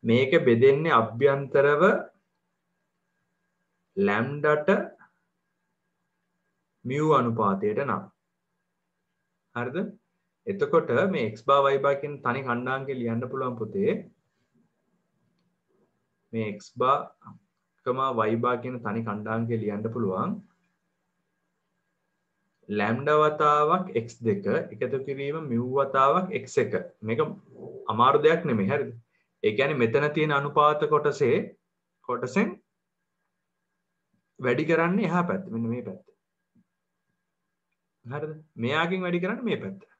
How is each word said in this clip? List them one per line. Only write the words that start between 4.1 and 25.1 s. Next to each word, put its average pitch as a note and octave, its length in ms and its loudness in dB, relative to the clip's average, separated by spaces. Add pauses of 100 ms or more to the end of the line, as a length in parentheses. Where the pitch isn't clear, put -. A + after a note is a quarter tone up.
මියු D3+ 320 2
අනුපාතයට G#2+ 680 0
නම්. A#2 180 -4 (1500)
හරිද? A#2+ 220 -6 (680)
එතකොට C#3 420 0 (240)
මේ B2 200 -2
x - 140 -14
බා, C#3 260 4
y C#3 120 2
බා C#3 160 2
කියන D3 220 -8
තනි C3 240 -2
කණ්ඩාංකය C3 540 -4
ලියන්න A#2 300 -4
පුළුවන් B2+ 300 -6
පුතේ. G#2 300 -2 (2500)
මේ A2+ 140 -4 (100)
x - 220 -20
බා C3 180 2 (880)
කමා B2+ 460 -2
y A#2 40 0 (100)
බා B2 180 0
කියන B2+ 220 -8
තනි A2+ 220 -4
කණ්ඩාංකය A2 560 -4
ලියන්න G#2 300 -4
පුළුවන්. A2+ 380 -2 (2500)
ලැම්ඩා B2+ 420 2
වතාවක් D3+ 640 2 (140)
එක්ස් A#2 260 -10
දෙක G2 200 0 (280)
එකතු B2 320 -4
කිරීම C#3 320 -6 (140)